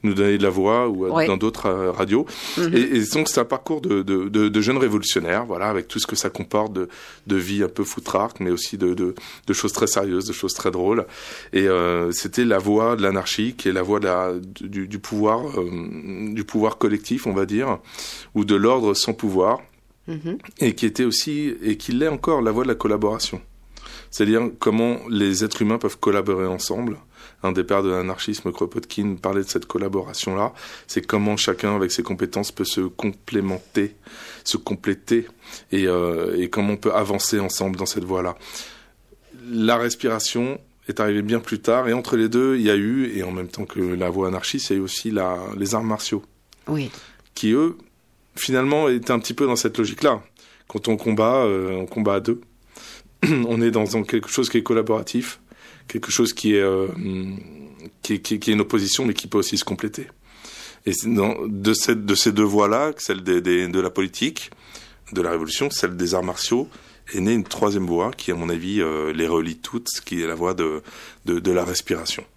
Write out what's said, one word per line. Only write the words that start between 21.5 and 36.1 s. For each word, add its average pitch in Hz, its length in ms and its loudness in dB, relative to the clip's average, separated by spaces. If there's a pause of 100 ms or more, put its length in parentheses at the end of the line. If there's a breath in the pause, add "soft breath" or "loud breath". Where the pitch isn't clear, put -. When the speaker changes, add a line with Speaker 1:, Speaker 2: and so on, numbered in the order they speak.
Speaker 1:
et 104 140 0
qui - 160 -8
l'est 143 160 2
encore, 147 320 0
la 113 100 2
voie 113 120 2
de 131 60 0
la 117 60 2
collaboration. 107 680 -2 (680 loud breath)
C'est-à-dire 110 300 4 (180)
comment 117 420 2 (100)
les 101 340 2
êtres - 160 -4
humains 110 160 2
peuvent 107 220 -4
collaborer 98 480 2
ensemble. 104 500 -4 (460 loud breath)
Un 95 100 0
des 92 100 2
pères 98 200 2
de 95 80 2
l'anarchisme, 92 600 -4
Kropotkin, 98 680 -4
parlait 98 260 0
de 95 80 -6
cette - 160 -4
collaboration-là. 95 880 -2 (320 loud breath)
C'est - 200 -4
comment 104 300 0
chacun, 104 400 0
avec 95 160 0
ses 92 100 -2
compétences, 98 500 -4
peut - 120 -4
se - 160 -2
complémenter, 98 1160 -2 (480 loud breath)
se - 120 -2
compléter, 107 680 0 (460 loud breath)
et, 95 140 2
euh, 87 540 0